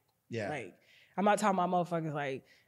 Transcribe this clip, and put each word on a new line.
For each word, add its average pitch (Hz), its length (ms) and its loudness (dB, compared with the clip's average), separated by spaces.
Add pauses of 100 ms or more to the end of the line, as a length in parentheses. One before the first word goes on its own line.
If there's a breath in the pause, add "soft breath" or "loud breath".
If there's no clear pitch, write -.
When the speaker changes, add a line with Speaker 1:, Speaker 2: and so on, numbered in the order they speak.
(300)
Speaker 1:
Yeah. 107 180 -4
Speaker 2:
Like, 110 260 -8 (420 soft breath)
I'm 190 100 2
not 208 120 6
talking 202 200 2
about 180 120 2
motherfuckers, 170 440 0
like, 139 300 -4 (240 soft breath)